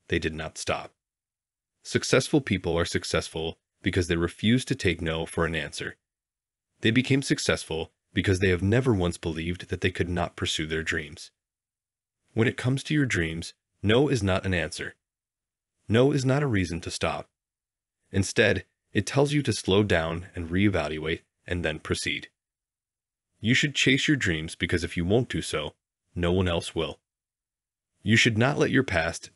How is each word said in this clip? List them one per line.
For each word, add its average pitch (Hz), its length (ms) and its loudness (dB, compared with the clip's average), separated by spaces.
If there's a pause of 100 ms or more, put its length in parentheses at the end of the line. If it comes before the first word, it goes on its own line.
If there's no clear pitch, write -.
they 85 100 0
did 80 140 -4
not 78 240 -10
stop. - 360 -6 (880)
Successful - 580 0
people 90 380 -2
are 85 60 2
successful 82 760 -4 (240)
because 90 260 0
they 85 80 0
refused 107 520 0
to 135 60 -2
take 85 280 -2
no 80 240 -2
for - 180 -2
an 80 100 0
answer. 76 420 -8 (840)
They 110 100 4
became 113 300 2
successful 82 720 -2 (220)
because 95 240 2
they 95 100 2
have 90 140 2
never 113 320 4
once 87 240 0
believed 82 500 -6
that 92 140 -6
they 95 80 2
could 87 180 -2
not 87 280 -4
pursue - 300 -4
their 80 160 -4
dreams. 78 480 -8 (1000)
When 107 160 2
it - 80 -2
comes 131 280 0
to 151 100 -2
your 143 120 2
dreams, 82 460 -2 (300)
no 117 260 4
is 123 140 0
not 95 240 2
an 95 80 0
answer. 78 400 -4 (960)
No 123 240 6
is 135 120 0
not 135 180 2
a 147 40 0
reason 90 360 0
to - 80 -10
stop. 76 380 -4 (840)
Instead, 98 520 2 (280)
it 107 140 0
tells 143 260 2
you 147 100 2
to 113 100 0
slow 98 300 2
down 85 520 0
and 82 160 -8
reevaluate 82 720 0 (260)
and 87 180 -4
then 78 140 -2
proceed. - 500 -6 (1120)
You 110 140 2
should 143 200 0
chase 131 320 2
your 151 100 4
dreams 80 380 -2
because 87 300 -2
if - 120 -8
you 85 80 0
won't 113 240 2
do 82 120 -6
so, 76 340 -6 (400)
no 87 180 0
one 92 160 2
else 85 260 -4
will. 78 240 -4 (1040)
You 107 140 4
should 117 200 4
not 135 220 2
let 151 120 2
your 139 120 4
past 82 540 -2